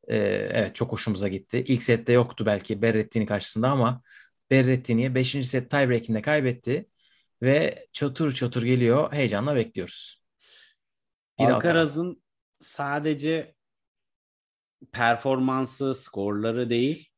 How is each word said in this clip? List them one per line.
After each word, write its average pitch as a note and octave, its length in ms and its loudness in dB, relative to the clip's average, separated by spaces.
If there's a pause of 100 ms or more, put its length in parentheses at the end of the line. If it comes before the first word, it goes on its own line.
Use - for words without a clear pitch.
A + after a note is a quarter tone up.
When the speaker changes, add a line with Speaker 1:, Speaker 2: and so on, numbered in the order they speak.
Speaker 1:
Ee, A2 100 -2 (340)
evet, G#2 240 0
çok - 160 -2
hoşumuza G2+ 360 -2
gitti. G2 400 -4
İlk B2 160 0
sette A#2+ 300 2
yoktu A#2+ 320 2
belki G#2 360 -2
Berrettini A2 440 0
karşısında G#2+ 440 -2
ama B2+ 320 0 (500)
Berrettini'ye B2+ 640 2
beşinci C3 320 0
set B2+ 240 -4
tiebreak'inde A#2+ 500 2
kaybetti. C#3 680 -2 (520)
Ve C#3+ 520 2
çatır C#3+ 380 -2
çatır B2 320 -2
geliyor. B2 500 2
Heyecanla C3 420 0
bekliyoruz. - 680 -6 (1160)
Bir - 40 4
Alcaraz. - 220 4
Speaker 2:
Alcaraz'ın E3 580 0 (360)
sadece D3 960 -4 (1400)
performansı, C3 1040 0
skorları A2 760 -4
değil B2+ 480 -2